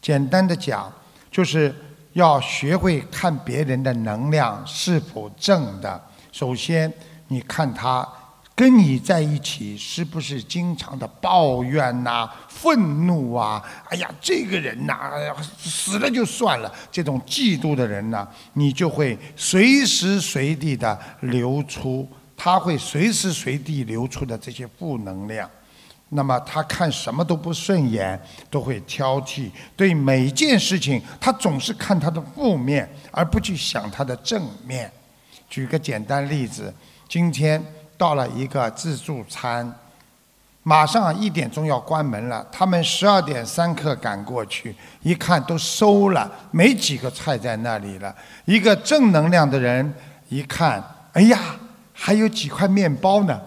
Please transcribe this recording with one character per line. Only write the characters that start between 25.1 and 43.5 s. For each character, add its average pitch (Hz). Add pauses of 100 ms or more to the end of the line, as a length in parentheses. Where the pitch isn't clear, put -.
量。 107 (600)
那 147
么 131
他 -
看 160
什 -
么 160
都 170
不 160
顺 160
眼， 95 (320)
都 143
会 120
挑 135
剔， 135 (260)
对 196
每 135
件 262
事 185
情 131 (180)
他 262
总 151
是 -
看 -
他 151
的 160 (140)
负 262
面， 131 (220)
而 170
不 190
去 190
想 104
他 -
的 123
正 208 (240)
面。 123 (580)
举 135
个 156
简 117
单 139
例 143
子， 104 (380)
今 170
天 151 (340)
到 165
了 131
一 127
个 127
自 160
助 135
餐， 120 (920)
马 156
上 175
一 208
点 151
钟 156
要 139
关 156
门 120
了， 113
他 -
们 180
十 -
二 202
点 135
三 170